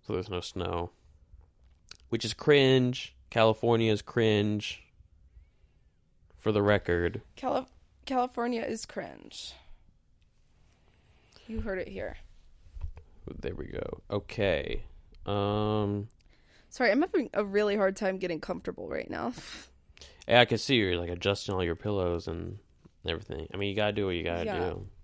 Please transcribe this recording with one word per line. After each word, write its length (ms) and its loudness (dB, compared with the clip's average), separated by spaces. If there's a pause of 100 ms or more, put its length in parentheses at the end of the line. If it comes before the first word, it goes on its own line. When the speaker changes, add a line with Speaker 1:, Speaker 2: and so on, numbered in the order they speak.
Speaker 1:
So 80 -4
there's 160 -4
no 120 -4
snow. 500 -4 (1160)
Which 160 -2
is 80 -4
cringe. 800 6 (140)
California 640 4
is 100 2
cringe. 840 2 (1600)
For 120 0
the 120 4
record. 580 4 (140)
Speaker 2:
Cali-, 320 -2 (400)
California 560 -2
is 240 -6
cringe. 680 -12 (1900)
You 160 -6
heard 160 -4
it 100 -4
here. 300 -8 (1200)
Speaker 1:
There 140 -6
we 140 -8
go. 420 -8
Okay. 720 -2 (460)
Um, 800 0 (600)
Speaker 2:
Sorry, 200 0
I'm 120 4
having 340 0
a 80 2
really 320 2
hard 200 2
time 220 -2
getting 220 -4
comfortable 500 -6
right 200 -6
now. 280 -4
<laughs> 60 -10 (840)
Speaker 1:
Yeah, 140 8
I 40 8
can 140 0
see 180 2
you're, 200 4
like, 120 -4
adjusting 440 -2
all 100 0
your 120 0
pillows 520 -2
and 300 -8 (480)
everything. 480 -6
I 40 -8
mean, 120 -2
you 60 -4
gotta 160 2
do 140 -2
what 100 0
you 80 -2
gotta 220 -2
Speaker 2:
Yeah. 140 -4 (100)
Speaker 1:
do. 180 -8 (160)